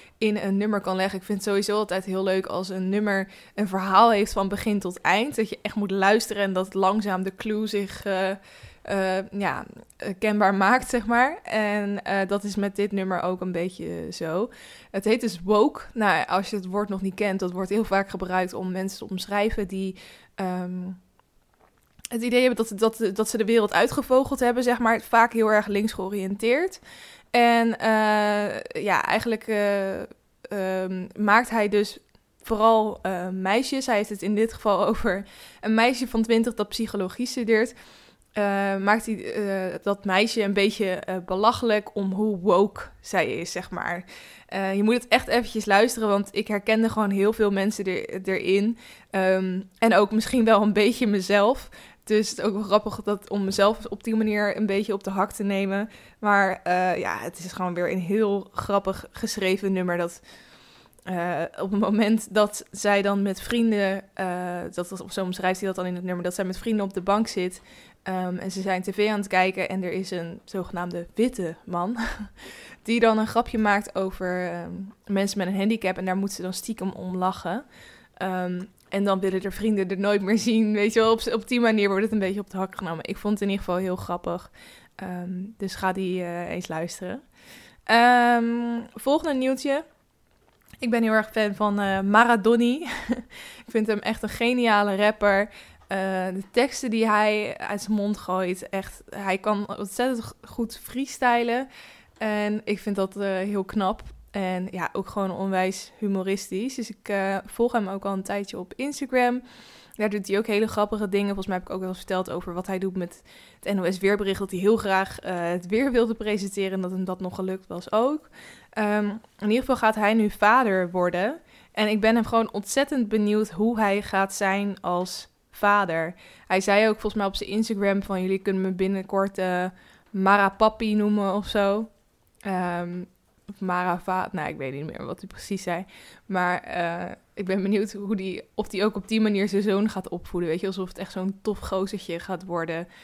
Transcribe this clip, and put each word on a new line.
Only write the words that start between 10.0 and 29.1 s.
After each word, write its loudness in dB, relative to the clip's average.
kenbaar 4
maakt, 4
zeg -2
maar. 2
En, -2
eh, 0
dat -2
is -4
met -2
dit 0
nummer -2
ook -2
een -4
beetje -6
zo. -4
Het -6
heet 4
dus -4
Woke. 4
Nou, 2
als 0
je -4
het -6
woord -2
nog -4
niet -4
kent, 0
dat -2
wordt -4
heel 2
vaak 0
gebruikt -2
om -6
mensen -6
te -12
omschrijven -2
die, -6
ehm, -6
het -4
idee 4
hebben 2
dat, -10
dat, 2
dat 0
ze -4
de 2
wereld 4
uitgevogeld 2
hebben, 2
zeg 2
maar. 2
Vaak 4
heel 4
erg 4
links 0
georiënteerd. -2
En, 4
eh, 2
ja, 2
eigenlijk, -2